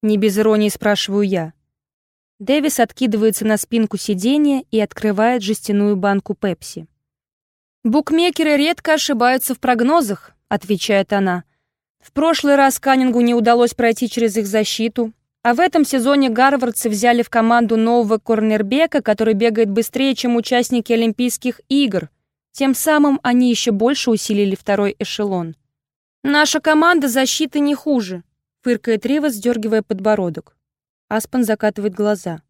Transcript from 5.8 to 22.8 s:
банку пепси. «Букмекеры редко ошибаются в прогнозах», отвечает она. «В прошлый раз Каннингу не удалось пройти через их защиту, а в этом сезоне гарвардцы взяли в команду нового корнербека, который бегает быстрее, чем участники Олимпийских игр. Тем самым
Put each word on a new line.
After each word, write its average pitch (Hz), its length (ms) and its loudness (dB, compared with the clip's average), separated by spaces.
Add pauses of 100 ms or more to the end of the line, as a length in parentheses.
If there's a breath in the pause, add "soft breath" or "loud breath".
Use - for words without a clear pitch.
банку 196 400 -2
пепси. 170 500 -8 (960)
«Букмекеры 311 760 0
редко 311 360 0
ошибаются 254 640 0
в - 40 -20
прогнозах», 247 760 0 (140)
отвечает 196 640 -2
она. 185 320 -2 (560)
«В - 100 -20
прошлый 294 440 2
раз 277 240 2
Каннингу 254 420 2
не 240 120 2
удалось 240 400 4
пройти 233 360 0
через 226 280 -2
их 220 80 -2
защиту, 220 680 -2 (280)
а 240 120 2
в 240 60 -2
этом 330 260 2
сезоне 269 440 2
гарвардцы 240 600 0
взяли 233 340 2
в - 60 -6
команду 226 480 2
нового 226 400 2
корнербека, 220 840 0
который 220 320 0
бегает 220 360 0
быстрее, 233 460 -2
чем 240 200 -2
участники 240 580 -2
Олимпийских 233 760 -2
игр. 214 400 0 (420)
Тем 269 240 0
самым 294 480 2